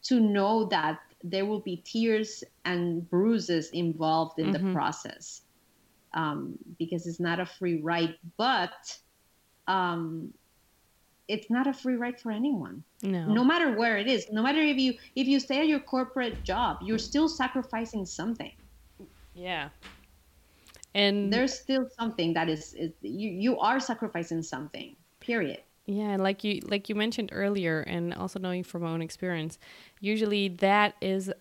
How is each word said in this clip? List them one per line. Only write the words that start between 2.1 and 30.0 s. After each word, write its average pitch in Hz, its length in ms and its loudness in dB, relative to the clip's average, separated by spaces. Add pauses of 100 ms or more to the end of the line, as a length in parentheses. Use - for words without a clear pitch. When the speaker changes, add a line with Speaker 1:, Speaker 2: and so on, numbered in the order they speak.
Speaker 1:
and 175 440 0
bruises 180 600 2
involved 160 720 0
in 196 120 2
Speaker 2:
Mm-hmm. 190 160 2
Speaker 1:
the 185 60 0
process, - 720 -4 (720)
um, 147 420 -2 (200)
because 165 300 -4
it's 170 140 -6
not 170 180 0
a 180 60 0
free 175 360 -2
ride, 165 340 0 (200)
but, 220 600 0 (720)
um, 170 640 0 (960)
it's 214 200 -4
not 247 160 2
a 277 80 0
free 254 220 -2
ride 240 240 -4
for 226 140 -8
anyone. 208 500 -4 (200)
Speaker 2:
No. 185 300 0
Speaker 1:
No 240 120 4
matter 320 320 4
where 226 200 2
it 208 100 0
is, 254 260 0
no 214 100 2
matter 294 160 4
if 294 180 4
you, 262 180 2 (200)
if 262 120 0
you 269 120 6
stay 269 220 0
at 320 60 4
your 302 120 4
corporate 254 640 -2
job, 214 400 0
you're 220 160 0
still 302 300 2
sacrificing 233 760 -4
something. 220 460 -6 (840)
Speaker 2:
Yeah. 170 360 -6 (1300)
And 202 360 4
Speaker 1:
There's 254 220 2
still 269 340 0 (120)
something 185 340 0
that 165 160 2
is, 156 240 -4
is 160 180 -6 (100)
you, 180 280 -4
you 196 300 0
are 240 200 4
sacrificing 196 640 -4
something, - 540 -10 (240)
period. 220 420 -2 (240)
Speaker 2:
Yeah, 208 240 -2
and 196 140 0
like 196 200 0
you, 208 220 0
like 202 240 -4
you 214 60 -2
mentioned 214 360 -2
earlier, 185 500 0
and 170 340 -4
also 185 240 -6
knowing 180 240 -4
from 170 180 -8
my 170 80 -2
own 165 140 -2
experience, 165 560 -6 (400)
usually 208 480 2